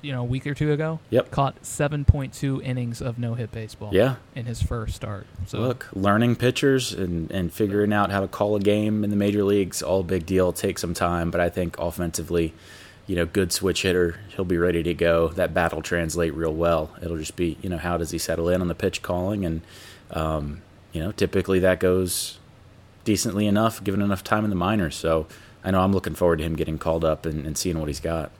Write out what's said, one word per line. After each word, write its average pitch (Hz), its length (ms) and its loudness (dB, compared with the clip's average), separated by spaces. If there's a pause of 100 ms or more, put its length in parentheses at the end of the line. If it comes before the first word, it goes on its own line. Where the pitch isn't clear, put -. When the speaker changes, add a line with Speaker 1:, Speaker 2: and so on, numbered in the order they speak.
Speaker 1:
you 143 100 -8
know, 127 100 -2
a 123 40 -2
week 127 220 -2
or 147 80 -4
two 151 160 2
ago, 156 280 0 (120)
Speaker 2:
Yep. 117 180 4
Speaker 1:
caught - 340 0
seven 147 420 -2
point 135 280 2
two 135 300 -2
innings 123 380 -4
of 120 180 -6
no-hit 117 320 -4
baseball 107 420 -10
Speaker 2:
Yeah. 120 220 4 (180)
Speaker 1:
in 120 140 -8
his 117 160 -4
first 113 320 -4
start. 101 320 -10 (180)
So - 140 -8
Speaker 2:
Look, 123 340 -2
learning 104 440 4
pitchers 127 560 2
and, 87 360 -2
and 90 240 -2
figuring 104 400 2
out 101 160 2
how 98 120 0
to 98 60 -2
call 104 280 0
a 104 40 0
game 107 440 2
in 104 80 0
the 104 40 2
major 101 280 2
leagues, 98 400 2
all 92 160 2
a 95 40 -2
big 87 220 -2
deal. 92 280 2
Take 98 260 -2
some 85 160 -4
time, 87 340 0
but 82 100 -2
I 87 100 2
think 87 280 -4
offensively, 85 760 -2 (520)
you 95 100 -2
know, 85 120 2
good 92 240 0
switch 92 320 0
hitter. 87 320 2 (140)
He'll 95 160 -4
be 87 120 0
ready 85 240 2
to 85 140 0
go. 82 320 4
That 82 260 0
bat 85 200 2
will 80 100 -6
translate 82 500 0
real 80 220 -2
well. 82 360 2 (120)
It'll 85 140 -4
just 78 180 -8
be, 85 260 -2
you 98 80 -6
know, 87 80 -4
how 87 200 -2
does 82 120 -4
he 85 80 -6
settle 82 320 -2
in 90 100 4
on 90 100 0
the 82 60 -2
pitch - 280 -2
calling? 92 420 -2
And, 82 160 -2 (480)
um, 78 520 -4 (320)
you 80 80 -4
know, 92 100 -4
typically 95 480 0
that 92 200 4
goes 92 600 0 (640)
decently 101 420 0
enough, 107 380 2
given 98 180 -2
enough 98 220 0
time 107 220 2
in 107 40 0
the 101 60 -2
minors. 90 400 0
So 80 320 0 (360)
I 92 60 -2
know 95 120 4
I'm 95 120 4
looking 87 220 -2
forward 85 240 4
to 76 40 -4
him 82 120 -2
getting 80 240 -2
called 82 260 0
up 78 200 0
and, 78 200 -4
and 78 100 -6
seeing 85 240 -2
what 76 80 -4
he's 73 120 -6
got. 82 400 -4